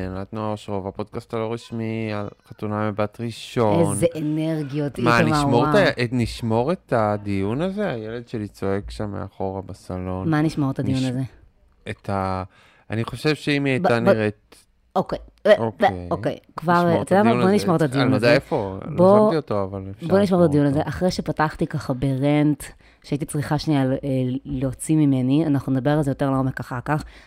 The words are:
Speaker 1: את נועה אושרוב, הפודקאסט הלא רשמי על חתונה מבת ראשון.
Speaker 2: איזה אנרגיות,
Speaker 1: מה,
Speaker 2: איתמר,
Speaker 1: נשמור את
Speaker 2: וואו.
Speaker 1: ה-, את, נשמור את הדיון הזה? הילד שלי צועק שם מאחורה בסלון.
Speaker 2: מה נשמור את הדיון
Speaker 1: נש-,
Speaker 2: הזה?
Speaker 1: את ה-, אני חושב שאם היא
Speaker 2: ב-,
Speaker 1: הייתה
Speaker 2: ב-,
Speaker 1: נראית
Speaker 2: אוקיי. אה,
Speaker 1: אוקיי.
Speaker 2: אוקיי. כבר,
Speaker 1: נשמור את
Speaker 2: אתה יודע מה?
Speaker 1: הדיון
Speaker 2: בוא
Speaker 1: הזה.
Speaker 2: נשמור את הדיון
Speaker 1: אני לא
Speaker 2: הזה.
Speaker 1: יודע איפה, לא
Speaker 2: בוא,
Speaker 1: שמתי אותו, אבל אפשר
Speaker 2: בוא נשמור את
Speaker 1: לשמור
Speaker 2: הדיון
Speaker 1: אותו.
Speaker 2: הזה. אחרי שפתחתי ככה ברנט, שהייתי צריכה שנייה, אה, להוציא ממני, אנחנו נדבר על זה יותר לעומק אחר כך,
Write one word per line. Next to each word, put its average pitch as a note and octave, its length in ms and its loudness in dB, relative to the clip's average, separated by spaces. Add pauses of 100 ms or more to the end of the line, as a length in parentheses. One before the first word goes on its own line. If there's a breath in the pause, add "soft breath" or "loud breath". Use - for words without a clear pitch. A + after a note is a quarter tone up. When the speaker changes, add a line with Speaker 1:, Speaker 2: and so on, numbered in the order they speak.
(220)
Speaker 1:
את G2 120 -12
נועה G#2+ 180 -4
אושרוב, G2+ 360 -6
הפודקאסט G#2+ 460 -10
הלא A2+ 200 -2
רשמי A2+ 600 -6
על G#2 140 -6 (200)
חתונה G#2+ 440 -4
מבת G#2 300 -4
ראשון. A#2 680 0
Speaker 2:
איזה - 140 0 (120)
אנרגיות, D3+ 800 -4
Speaker 1:
מה, A#2+ 200 4
Speaker 2:
איתמר, A#2 200 4
Speaker 1:
נשמור A#2+ 300 2
את - 40 2
Speaker 2:
וואו. G3+ 120 6
Speaker 1:
ה-, D3 40 4 (140)
את, A#2+ 80 -2
נשמור A#2+ 600 0
את - 240 -4
הדיון G#2 680 0
הזה? F#3+ 280 -2
הילד A#2 380 -8
שלי G#2+ 200 -6
צועק G2 440 -4
שם G#2+ 200 -6
מאחורה F#2+ 500 -6
בסלון. F#2 680 -6
Speaker 2:
מה D3+ 120 0
נשמור D3+ 300 -2
את C3+ 80 -6
הדיון C3 180 -2
Speaker 1:
נש-, C3 120 0
Speaker 2:
הזה? B2+ 120 -4 (680)
Speaker 1:
את - 200 -10
ה-, F#2+ 340 -2 (460 soft breath)
אני A2 140 -2
חושב C#3+ 320 -2
שאם C#3+ 300 -2
היא C3 160 0
Speaker 2:
ב-, - 60 -2
Speaker 1:
הייתה A#2 120 4
Speaker 2:
ב-, A#2 40 0
Speaker 1:
נראית A2 520 0 (400)
Speaker 2:
אוקיי. F3+ 240 -2 (260)
אה, G#3 120 8
Speaker 1:
אוקיי. F#2 540 -2
Speaker 2:
אוקיי. A#2+ 260 -4 (200)
כבר, E3+ 160 0 (100)
Speaker 1:
נשמור E3 180 2
את - 40 -4
Speaker 2:
אתה F3+ 100 2
יודע G3+ 80 4
מה? A#3 60 4
Speaker 1:
הדיון A#3 120 2
Speaker 2:
בוא F#3 60 4
Speaker 1:
הזה. G3 80 4
Speaker 2:
נשמור G3 200 2
את D#3+ 60 0
הדיון C#3 220 2
Speaker 1:
אני A2+ 80 2
לא G#2+ 40 4
Speaker 2:
הזה. G#2+ 100 0
Speaker 1:
יודע A#2+ 100 8
איפה, G#2+ 500 -2
לא D3+ 120 -8
Speaker 2:
בוא, G3+ 280 8
Speaker 1:
שמתי G#3+ 120 2
אותו, G#2 260 -2
אבל F#2+ 280 -6
אפשר E3 160 -10
Speaker 2:
בוא F#3 120 4
נשמור - 0 -
את G#3 40 6
Speaker 1:
לשמור F3+ 200 4
Speaker 2:
הדיון D3 220 4
Speaker 1:
אותו. C#3+ 140 2
Speaker 2:
הזה. D#3+ 100 -2
אחרי F3+ 220 0
שפתחתי D#3 560 -2
ככה - 260 -6
ברנט, C#3+ 720 2 (400 soft breath)
שהייתי D3 220 -4
צריכה D3+ 320 -2
שנייה, C#3+ 340 0
אה, C3+ 60 -2 (480)
להוציא C3+ 500 -2
ממני, C#3 500 4
אנחנו C#3 260 0
נדבר C3 200 0
על D3+ 120 2
זה C#3 80 0
יותר C3+ 200 -2
לעומק C3+ 280 -2
אחר B2+ 260 -10
כך, D3 180 -2 (240 loud breath)